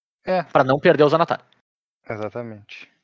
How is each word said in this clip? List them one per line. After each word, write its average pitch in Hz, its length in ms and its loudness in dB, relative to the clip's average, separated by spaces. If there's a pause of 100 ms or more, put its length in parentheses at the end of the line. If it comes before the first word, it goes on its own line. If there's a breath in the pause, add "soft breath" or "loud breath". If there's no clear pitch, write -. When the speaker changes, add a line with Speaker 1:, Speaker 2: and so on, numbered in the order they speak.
(240)
Speaker 1:
É. 185 200 -4
Speaker 2:
Pra - 180 2
não 135 160 0
perder 151 240 4
o 147 60 6
Zanatar. 160 360 -2 (640)
Speaker 1:
Exatamente. 107 800 -12 (160)